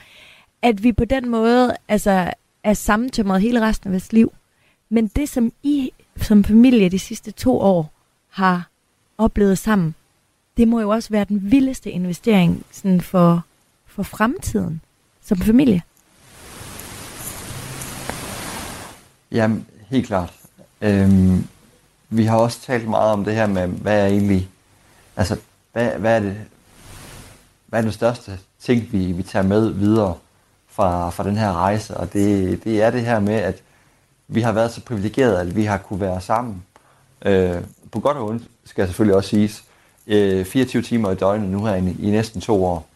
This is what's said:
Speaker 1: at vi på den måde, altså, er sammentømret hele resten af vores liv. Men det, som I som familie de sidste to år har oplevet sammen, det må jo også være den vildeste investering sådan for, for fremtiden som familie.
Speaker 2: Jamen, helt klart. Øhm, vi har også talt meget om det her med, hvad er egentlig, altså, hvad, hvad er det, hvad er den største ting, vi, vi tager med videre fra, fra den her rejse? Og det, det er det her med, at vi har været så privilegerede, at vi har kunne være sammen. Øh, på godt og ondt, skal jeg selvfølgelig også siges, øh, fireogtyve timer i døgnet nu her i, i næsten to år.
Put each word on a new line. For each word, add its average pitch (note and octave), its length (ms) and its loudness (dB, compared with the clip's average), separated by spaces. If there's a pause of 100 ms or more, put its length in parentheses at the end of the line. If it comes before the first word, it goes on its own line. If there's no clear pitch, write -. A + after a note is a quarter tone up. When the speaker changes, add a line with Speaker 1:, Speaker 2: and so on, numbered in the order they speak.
(640)
Speaker 1:
at G#3+ 200 2
vi A#3+ 100 4
på A#3+ 120 0
den B3+ 240 -2
måde, A#3 480 2 (120)
altså, G3 440 0 (320)
er G#3+ 100 2
sammentømret G#3 680 0
hele A#3+ 180 2
resten A3 280 -2
af F#3 40 -2
vores F#3 200 -4
liv. A3 200 4 (560)
Men A3+ 180 0
det, C#4 220 -2
som A#3+ 240 -2 (100)
I C#4+ 280 -2 (260)
som G#3 280 4
familie A3+ 440 6
de F#3 100 -2
sidste - 320 -14
to B3 300 0
år F3 320 2 (380)
har F3+ 380 0 (500)
oplevet G3+ 400 2
sammen, F3+ 360 0 (600)
det A3+ 120 4
må A#3 120 2
jo G#3 80 -2
også A3+ 220 -2
være G#3 140 0
den G3+ 260 -4
vildeste C4 400 2
investering F3+ 840 0
sådan F#3 280 0
for, E3+ 440 2 (420)
for - 160 -10
fremtiden G3 800 -4 (440)
som F#3+ 140 0
familie. A3 440 4 (3500)
Speaker 2:
Jamen, A2 340 0 (220)
helt B2+ 180 0
klart. F#2 280 -4 (460)
Øhm, G2 640 4 (600)
vi A2 160 0
har A2+ 120 2
også A#2 260 0
talt A2+ 260 -4
meget G#2+ 240 2
om G2+ 120 -2
det G#2+ 100 -2
her A2 120 0
med, F#2 220 -2
hvad G2+ 320 -2
er G2+ 60 2
egentlig, G2+ 420 0 (680)
altså, G#2 200 -2 (360)
hvad, A#2 180 -2
hvad G#2 260 0
er A2 40 2
det, G2+ 160 -4 (1300)
hvad A2+ 140 -4
er - 20 0
den G#2+ 100 -2
største A2+ 460 -4 (220)
ting, A#2 320 -2
vi, F#2 200 -2
vi E2+ 100 -4
tager G2+ 200 -4
med G#2+ 260 2
videre G2+ 460 2 (540)
fra, F2 420 -2
fra F#2+ 140 -6
den G2+ 120 -2
her G#2+ 160 0
rejse? G2 440 -2
Og - 160 -8
det, G2 520 0
det A2 180 0
er A2+ 80 4
det A#2+ 140 -2
her A#2 160 0
med, G2+ 140 0
at F#2+ 280 -4 (640)
vi A2 120 -2
har A2+ 120 0
været A2+ 200 0
så - 80 -18
privilegerede, G#2 600 0
at F2+ 160 -4
vi G#2+ 80 0
har G2+ 140 -2
kunne F#2+ 220 -10
være F#2 200 -4
sammen. A2 420 -6 (640)
Øh, F#2 320 2 (360)
på A2 80 -8
godt C#3+ 160 0
og A2 120 -6
ondt, A#2 140 -6 (220)
skal - 180 -6
jeg F#2 60 -2
selvfølgelig G2 280 2
også F#2+ 120 0
siges, G#2 360 -2 (420)
øh, G2 400 2
fireogtyve B2+ 360 -2
timer A2+ 280 -2
i F#2+ 40 -2
døgnet G2 340 0
nu G2+ 160 -4
her G#2+ 100 -2
i, F#2 260 -2
i G2 100 0
næsten G#2+ 300 -2
to G2 240 0
år. F2 320 -4